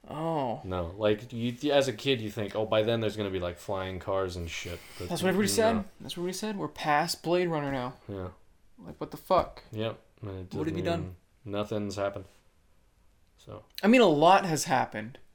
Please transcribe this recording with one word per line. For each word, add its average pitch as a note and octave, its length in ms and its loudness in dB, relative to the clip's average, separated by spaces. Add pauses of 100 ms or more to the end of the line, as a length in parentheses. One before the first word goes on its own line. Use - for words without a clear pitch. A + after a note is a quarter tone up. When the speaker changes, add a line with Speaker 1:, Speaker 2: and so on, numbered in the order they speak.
Speaker 1:
Oh. D3 540 -2
Speaker 2:
No. F2+ 340 -2
Like, G#2+ 340 0
you, A#2+ 400 -2
as C#3 160 6
a B2 60 -2
kid, C3 260 0
you G#2+ 120 -6
think, G2+ 240 -6
"Oh, G#2+ 100 0
by A2 160 4
then A#2 180 2
there's G#2 160 0
gonna G#2 140 -2
be, F#2 100 -2
like, F2 200 -4
flying F#2+ 400 -6
cars F#2+ 380 -2
and E2+ 120 -6
shit." F2 300 -8 (180)
But F2+ 100 -8
Speaker 1:
That's E3+ 140 -4
what F#3 80 2
everybody G3 220 2
Speaker 2:
no. - 40 0
Speaker 1:
said. A3 280 2 (180)
That's - 160 -12
what F3 60 -6
everybody F3+ 140 -4
said. G#3+ 200 -6
We're D#3 100 -4
past D#3 540 0
Blade F3 260 2
Runner D3 240 -2
now. B2+ 220 -4 (140)
Speaker 2:
Yeah. F#2 220 -8 (540)
Speaker 1:
Like, - 160 -16
what D3 120 -10
the D3+ 60 -14
fuck? - 440 0 (100)
Speaker 2:
Yep. A2 280 -6 (240)
And G2+ 80 -8 (200)
it - 60 -8
Speaker 1:
What D#3 80 -2
have D#3+ 100 -4
you F3 60 -4
Speaker 2:
doesn't E3+ 200 0
Speaker 1:
done? F#2 140 -10 (300)
Speaker 2:
even, G2+ 140 -8
nothing's G#2 380 -4
happened. G2 280 -4 (1200)
So. G#2+ 160 -14 (220)
Speaker 1:
I F#3+ 40 6
mean, B3 140 10
a G#3 60 8
lot F3 400 8
has D3+ 160 0
happened. A#2+ 560 -2 (160)